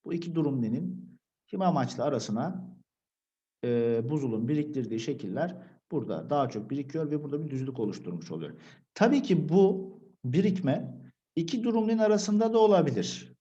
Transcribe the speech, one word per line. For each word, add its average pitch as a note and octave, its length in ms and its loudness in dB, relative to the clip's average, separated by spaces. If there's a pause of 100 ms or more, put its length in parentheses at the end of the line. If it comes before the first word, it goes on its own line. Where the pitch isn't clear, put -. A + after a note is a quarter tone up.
Bu D#3+ 80 -4
iki E3+ 220 -4
durumlinin C3+ 840 -2 (280)
kim F#3+ 140 -4
amaçlı C#3+ 420 0
arasına, C3+ 720 -4 (880)
e, A#2 460 0
buzulun B2 380 0
biriktirdiği C3+ 520 -2
şekiller C3+ 580 -4 (340)
burada A2+ 380 -4
daha C#3+ 200 2
çok G#2 200 -8
birikiyor C#3+ 420 -4
ve D3+ 120 -2
burada D3 220 -6
bir C#3+ 40 -8
düzlük C3 300 -6
oluşturmuş F2+ 520 -6
oluyor. D#2+ 280 -8 (340)
Tabii B3+ 280 4
ki D#3 280 2
bu F#3+ 440 4 (320)
birikme D3+ 760 0 (340)
iki E3+ 280 -2
durumlin A3+ 340 2
arasında G#3+ 560 4
da A3+ 60 6
olabilir. D3+ 800 4